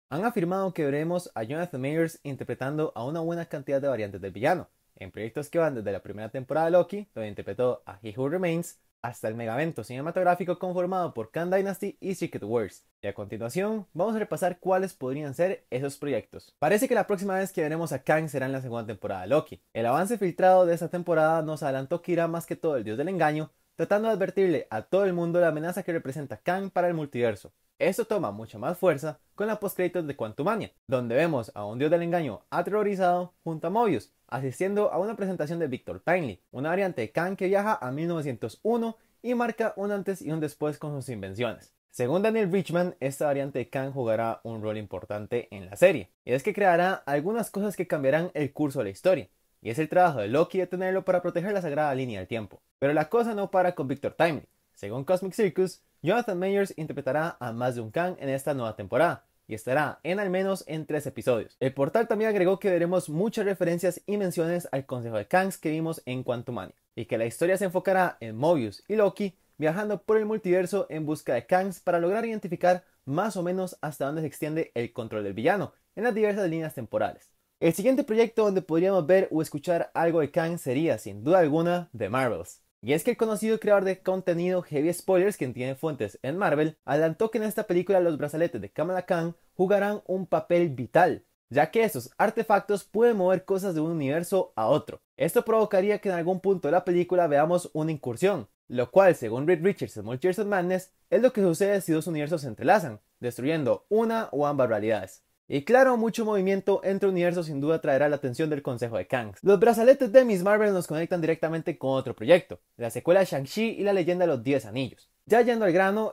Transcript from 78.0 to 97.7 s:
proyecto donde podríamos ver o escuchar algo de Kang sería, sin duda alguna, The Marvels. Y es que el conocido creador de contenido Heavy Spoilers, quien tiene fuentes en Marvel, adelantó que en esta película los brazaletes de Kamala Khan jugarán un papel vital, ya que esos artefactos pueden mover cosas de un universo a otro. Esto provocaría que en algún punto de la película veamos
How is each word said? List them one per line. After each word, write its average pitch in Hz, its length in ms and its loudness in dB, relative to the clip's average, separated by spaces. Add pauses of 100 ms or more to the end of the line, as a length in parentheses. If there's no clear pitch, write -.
proyecto 226 400 2
donde 196 180 2
podríamos 170 460 2
ver 185 240 6
o 156 100 2
escuchar 160 540 -2
algo 165 240 2
de 143 100 2
Kang 170 300 -2
sería, 135 400 0
sin 104 240 -12
duda 170 160 6
alguna, 170 580 2
The 107 120 -4
Marvels. 110 520 -2 (220)
Y 113 100 0
es 165 100 0
que 247 80 2
el 226 60 -6
conocido 220 420 0
creador 202 240 4
de 185 200 -2
contenido 180 580 0
Heavy 156 320 0
Spoilers, 190 420 2
quien 127 200 -6
tiene 127 180 -4
fuentes 135 480 -4
en 143 160 -4
Marvel, 156 480 0
adelantó 160 460 0
que 233 80 -2
en 214 60 -2
esta 214 180 -4
película 180 360 2
los 165 200 2
brazaletes 147 420 -2
de 101 80 -12
Kamala 180 380 -4
Khan 170 280 -2 (200)
jugarán 202 500 2
un 185 220 -4
papel 175 420 2
vital, 127 560 2 (240)
ya 143 220 2
que 226 120 2
esos 131 360 -4
artefactos 208 640 2
pueden 226 340 2
mover 185 280 2
cosas 190 280 -2
de 156 80 0
un 156 80 0
universo 165 640 0
a 110 120 0
otro. - 340 0 (160)
Esto 170 260 2
provocaría 208 540 2
que 202 120 -4
en 185 60 0
algún 170 240 0
punto 190 280 2
de 147 60 4
la 185 120 4
película 175 400 2
veamos 156 480 2